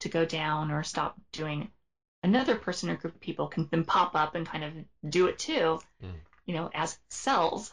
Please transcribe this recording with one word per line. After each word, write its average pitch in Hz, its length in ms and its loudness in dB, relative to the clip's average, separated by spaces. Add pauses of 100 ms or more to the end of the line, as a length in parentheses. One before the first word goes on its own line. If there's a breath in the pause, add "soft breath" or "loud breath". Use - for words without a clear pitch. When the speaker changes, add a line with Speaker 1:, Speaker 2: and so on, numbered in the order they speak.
Speaker 1:
to - 80 -6
go 165 160 2
down 156 460 0
or 147 120 0
stop 151 320 -2 (180)
doing, 151 360 -4 (540)
another 240 340 4
person 180 340 -4
or 165 60 -2
group 165 180 -6
of - 60 -20
people 147 280 -4
can 160 220 -2
then 165 140 2
pop 175 300 2
up 156 200 2
and 165 120 -4
kind 156 180 -6
of 151 80 -8 (360)
do 175 180 6
it - 120 -2
too, 175 400 2 (240)
Speaker 2:
Mm. 92 180 -10 (260)
Speaker 1:
you 175 80 -4
know, 165 180 -2
as 160 240 -2 (140)
cells, 214 640 2